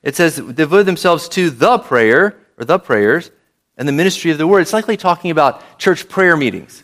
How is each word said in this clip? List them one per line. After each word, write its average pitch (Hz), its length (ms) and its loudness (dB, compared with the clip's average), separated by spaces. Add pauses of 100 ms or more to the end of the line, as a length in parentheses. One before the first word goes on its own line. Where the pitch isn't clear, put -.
It 143 120 -6
says, 165 220 0
"Devote 151 460 0
themselves 175 460 -2
to 180 200 -2
the 165 280 2
prayer," 131 600 2 (200)
or 117 80 -10
the 170 140 0
prayers, 120 500 0 (480)
"and 131 100 -6
the 143 60 -2
ministry 170 380 -2
of 151 60 -2
the 156 100 -2
word." 196 140 4
It's - 120 -2
likely 214 240 -2
talking 175 340 -4
about 151 300 0 (160)
church - 320 -2
prayer 180 260 2
meetings. 101 480 -6